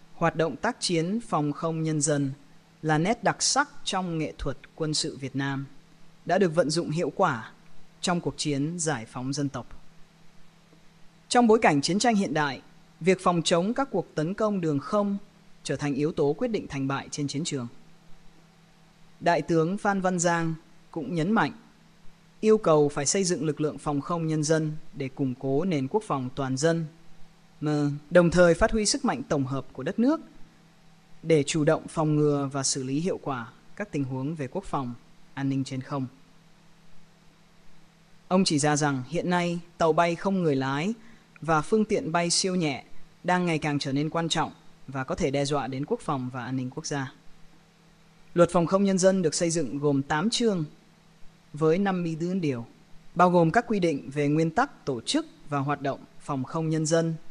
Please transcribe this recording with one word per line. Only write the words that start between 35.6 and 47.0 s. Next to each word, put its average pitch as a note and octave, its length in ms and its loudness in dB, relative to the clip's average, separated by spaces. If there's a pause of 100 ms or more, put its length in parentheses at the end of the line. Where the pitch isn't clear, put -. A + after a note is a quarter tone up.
trên C3 180 -8
không. C3+ 260 -6 (2250)
Ông F#3 160 4
chỉ D#3+ 160 2
ra D3 160 2
rằng C#3 320 0
hiện E3 220 -4
nay F3 300 0 (180)
tàu D#3+ 160 4
bay E3+ 220 2
không F#3+ 280 0
người D3 120 4
lái C#3 380 -2 (480)
và D3+ 200 2
phương G#3+ 240 2
tiện E3 260 -2
bay F3 180 0
siêu F#3 260 0
nhẹ D3+ 280 -2 (400)
đang F3+ 220 2
ngày D#3+ 140 2
càng D3 200 0
trở C#3 120 -4
nên D3 180 0
quan E3 200 -2
trọng D#3+ 220 0 (360)
và C3 160 -6
có F3+ 120 -4
thể D#3 160 0
đe C#3+ 140 0
dọa C#3 220 -2
đến C3+ 200 -6
quốc A#3+ 120 -2
phòng B2+ 340 -4
và B2 120 -8
an C3 100 -4
ninh B2+ 140 -4
quốc D#3 160 -12
gia. C#3 280 -6 (1200)